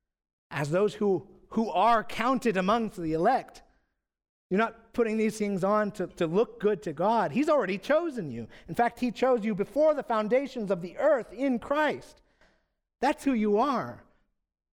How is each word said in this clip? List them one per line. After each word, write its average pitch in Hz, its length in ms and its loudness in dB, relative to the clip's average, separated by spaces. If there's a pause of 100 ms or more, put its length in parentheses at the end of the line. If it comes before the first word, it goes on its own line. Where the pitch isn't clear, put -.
(500)
"as 147 200 -6
those 190 240 2
who, 196 320 0 (240)
who 226 200 -2
are 214 320 4
counted 233 540 0
amongst 202 440 0
the 160 120 -4
elect." 185 500 0 (880)
You're 185 80 2
not - 340 -4
putting 226 240 0
these 214 220 0
things 202 260 -2
on 208 280 2
to, 180 140 -4
to - 220 -4
look 202 320 0
good 208 240 0
to 165 80 -4
God. 185 400 0
He's 285 160 0
already 202 300 2
chosen 269 520 -2
you. 113 160 -10 (220)
In 170 80 -12
fact, 233 240 0
he 247 100 0
chose 247 340 2
you 220 100 0
before 285 400 2
the 285 80 -4
foundations 220 680 -2
of 180 120 -2
the 175 160 -10
earth 262 340 2
in 247 260 0
Christ. 285 640 -2 (800)
That's 285 240 0
who 277 80 2
you 208 260 2
are. 202 460 -2 (680)